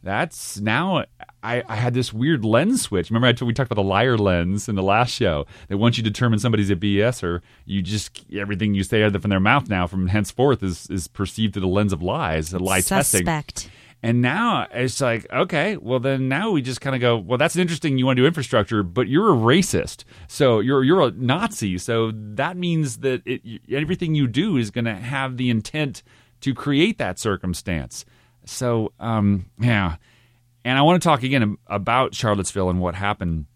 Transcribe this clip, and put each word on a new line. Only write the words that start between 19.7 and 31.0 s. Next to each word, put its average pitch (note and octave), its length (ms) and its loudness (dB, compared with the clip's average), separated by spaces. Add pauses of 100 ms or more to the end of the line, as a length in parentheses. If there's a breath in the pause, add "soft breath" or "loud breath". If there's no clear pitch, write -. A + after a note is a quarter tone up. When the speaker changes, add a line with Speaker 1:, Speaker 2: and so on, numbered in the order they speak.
Speaker 1:
So B2 320 2
you're, C3 240 2
you're E3+ 180 4
a C3 100 4
Nazi. B2 680 -2
So A2+ 340 -2
that A2 440 -6
means D#3+ 400 -2
that B2+ 280 -2
it, - 180 -6
y-, A2+ 160 -14 (120)
everything D#3 420 -2
you D3 140 2
do D#3+ 280 0
is A2+ 140 0
gonna A#2 260 -2
have B2+ 420 -6
the B2 120 0
intent B2+ 540 -2 (380 soft breath)
to C3+ 120 0
create C#3+ 460 2
that F#2 180 -4
circumstance." F2+ 880 -4 (400 soft breath)
So, A#2 540 -2
um, G2+ 480 2 (120)
yeah. G2+ 360 2 (680 soft breath)
And B2+ 140 0
I C#3+ 60 6
wanna F3 160 6
talk D3 240 2